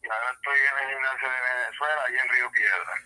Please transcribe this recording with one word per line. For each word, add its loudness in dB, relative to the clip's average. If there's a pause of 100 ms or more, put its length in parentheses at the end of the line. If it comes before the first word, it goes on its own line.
Y -12
ahora -2
estoy 0
en 4
el -2
gimnasio -2
de -2
Venezuela, 0
allí 0
en 2
Río 2
Piedra. 0 (120)